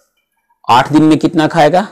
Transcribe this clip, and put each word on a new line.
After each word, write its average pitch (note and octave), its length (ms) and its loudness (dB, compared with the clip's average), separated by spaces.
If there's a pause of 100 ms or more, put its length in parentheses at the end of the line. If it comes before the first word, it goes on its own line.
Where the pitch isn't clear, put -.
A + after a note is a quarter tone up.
(680)
आठ B2+ 240 0
दिन D3+ 120 2
में D#3 140 2
कितना D#3+ 300 -2
खाएगा, D#3 340 0 (100)